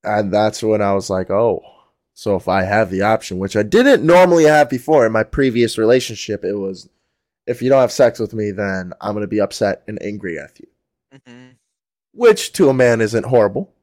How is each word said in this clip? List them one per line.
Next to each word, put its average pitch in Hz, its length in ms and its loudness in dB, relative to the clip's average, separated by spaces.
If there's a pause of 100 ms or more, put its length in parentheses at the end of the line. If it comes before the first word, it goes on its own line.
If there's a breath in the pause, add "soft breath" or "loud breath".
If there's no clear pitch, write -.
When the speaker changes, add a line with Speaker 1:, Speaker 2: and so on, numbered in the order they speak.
Speaker 1:
And 104 300 -2
that's 107 300 0
when 107 180 0
I 98 120 0
was 98 180 -4
like, 92 180 -4
"Oh, 104 320 0 (540 soft breath)
so 101 200 -4
if 87 120 -6
I 92 160 0
have 101 260 0
the 95 140 -2
option," 107 340 -2
which 98 180 -6
I 107 80 0
didn't 240 400 2
normally 170 420 4
have 151 240 4
before 135 360 2
in 110 60 0
my 110 120 0
previous 120 540 -2
relationship, 113 640 -2
it 98 120 -6
was, 95 340 -10 (560)
"If 117 160 -8
you 123 80 -2
don't 135 120 4
have 120 100 2
sex 120 280 2
with 110 140 -6
me, 107 160 -4
then 95 500 -6
I'm 104 140 -8
gonna 104 140 -6
be 104 140 -2
upset - 460 -4
and 107 140 -12
angry 98 380 -10
at - 200 -20
you." - 80 -20 (460)
Speaker 2:
Mm-hmm. 127 360 -20 (640)
Speaker 1:
Which 220 400 2
to 160 160 4
a 135 40 2
man 120 280 2
isn't 110 260 -2
horrible. 117 440 0 (120)